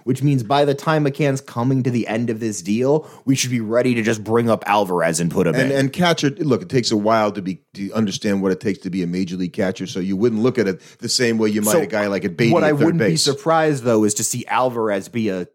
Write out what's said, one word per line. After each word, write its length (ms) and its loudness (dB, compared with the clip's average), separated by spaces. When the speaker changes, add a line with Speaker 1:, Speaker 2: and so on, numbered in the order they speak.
Speaker 1:
which 180 -2
means 200 2
by 200 2
the 100 2
time 300 0
McCann's 380 0
coming 420 0
to 80 0
the 160 -2
end 220 -2
of 100 -4
this 220 -4
deal, 480 0
we 100 2
should 160 -2
be 80 0
ready 340 2
to 100 0
just 200 0
bring 260 2
up 160 2
Alvarez 540 0
and 100 0
put 180 2
him 80 2
Speaker 2:
And, 180 0
Speaker 1:
in. 40 0
Speaker 2:
and 140 0
catcher, 380 0
look, 320 0
it 80 -14
takes 220 0
a 60 2
while 360 2
to 80 -8
be, 200 -8
to 180 -10
understand 500 -2
what 120 2
it 80 -4
takes 180 -2
to 100 -10
be 140 -2
a 40 -2
major 280 -4
league 160 -6
catcher, 340 -4
so 140 -8
you 160 -4
wouldn't 280 0
look 140 0
at 120 2
it 100 -4
the 100 -8
same 300 0
way 100 2
you 120 0
might 120 2
Speaker 1:
So, 80 4
Speaker 2:
a 60 -4
guy 200 -2
like 160 -2
a 60 -4
Beatty 240 0
Speaker 1:
what 100 4
Speaker 2:
at 40 4
Speaker 1:
I 40 4
Speaker 2:
third 140 2
Speaker 1:
wouldn't 140 2
be 100 2
Speaker 2:
base. 120 0
Speaker 1:
surprised, 640 0
though, 220 4
is 80 2
to 100 -4
see 220 -6
Alvarez 640 -2
be 180 -2
a 280 -4